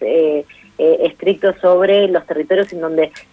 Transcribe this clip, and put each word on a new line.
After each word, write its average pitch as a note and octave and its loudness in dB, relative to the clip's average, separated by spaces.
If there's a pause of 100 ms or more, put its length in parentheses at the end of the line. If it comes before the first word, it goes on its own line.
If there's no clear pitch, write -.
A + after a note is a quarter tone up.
Eh, D3 0 (340)
eh, D#3+ 2
estricto F#3 -2
sobre F#3+ 2
los F3+ -2
territorios F3+ -2
en E3+ -10
donde D#3+ -2 (220)